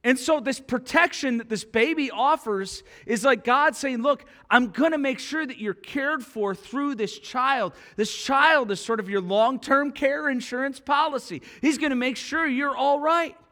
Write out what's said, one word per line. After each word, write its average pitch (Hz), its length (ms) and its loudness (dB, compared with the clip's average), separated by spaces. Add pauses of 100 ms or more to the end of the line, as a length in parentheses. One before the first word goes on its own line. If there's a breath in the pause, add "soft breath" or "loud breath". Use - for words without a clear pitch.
And 254 120 4
so 311 220 2
this 254 220 -4
protection 254 760 0
that 233 100 -8
this 208 160 -6
baby 277 480 0
offers 214 720 -2 (220 loud breath)
is 208 180 -2
like 262 180 4
God 285 320 2
saying, 254 280 -4
"Look, 277 220 0 (240 loud breath)
I'm 247 200 4
gonna 302 300 0
make 269 200 -2
sure 311 260 -6
that 254 140 -10
you're 208 160 -4
cared 285 500 -4
for 202 300 -4
through 277 400 -4
this 208 240 -4
child." 254 560 -2 (220 loud breath)
This 214 200 -2
child 277 540 4
is 190 100 -2
sort 226 200 -2
of 190 100 -10
your 196 100 0
long-term 254 720 2
care 285 380 -2
insurance 262 500 -4
policy. 277 640 -2 (180 loud breath)
He's 285 160 4
gonna 277 200 0
make 247 200 -2
sure 320 300 -2
you're 277 300 0
all 285 240 2
right. 320 360 0 (160)